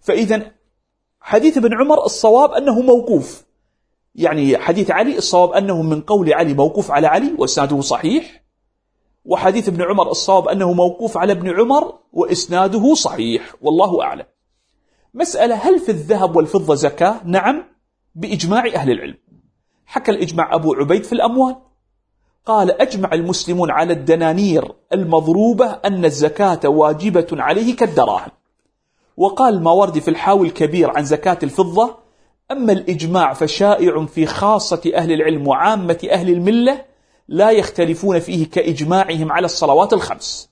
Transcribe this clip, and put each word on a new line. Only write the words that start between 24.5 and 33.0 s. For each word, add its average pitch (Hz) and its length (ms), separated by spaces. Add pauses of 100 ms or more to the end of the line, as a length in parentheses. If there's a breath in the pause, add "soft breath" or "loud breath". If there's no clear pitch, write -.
المضروبة 170 760
أن 190 380
الزكاة 151 600
واجبة 156 680
عليه 175 440
كالدراهم". 135 540 (880)
وقال 202 380
الماوردي 170 460
في 147 80
الحاوي 185 380
الكبير 160 500
عن 147 80
زكاة 151 380
الفضة: 175 560 (520)
"أما 247 220
الإجماع 170 600